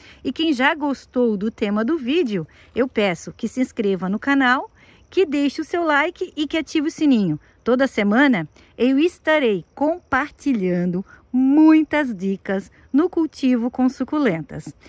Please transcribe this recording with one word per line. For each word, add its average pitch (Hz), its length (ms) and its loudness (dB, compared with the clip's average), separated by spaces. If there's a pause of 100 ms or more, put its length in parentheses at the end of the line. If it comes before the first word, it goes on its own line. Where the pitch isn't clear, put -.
(220)
E 269 100 -6
quem 320 200 0
já 269 220 2
gostou 254 640 -2
do 208 140 -4
tema 208 340 -2
do 320 140 0
vídeo, 240 480 -2 (280)
eu 262 120 0
peço 196 460 -2
que - 160 -8
se - 120 -6
inscreva 196 480 -2
no 202 120 -4
canal, 277 500 0 (400)
que 381 160 2
deixe 285 340 -2
o 311 40 -6
seu 349 180 -4
like 320 540 -2
e 294 100 -4
que 330 100 -6
ative 311 300 -2
o 320 60 -2
sininho. 214 460 2 (260)
Toda 254 240 0
semana 208 600 2 (300)
eu 262 220 2
estarei 302 640 0 (100)
compartilhando 214 1300 -2 (280)
muitas 294 840 4
dicas 196 560 -4 (220)
no 330 180 2
cultivo 254 580 0
com 254 200 0
suculentas. 190 840 -4 (160)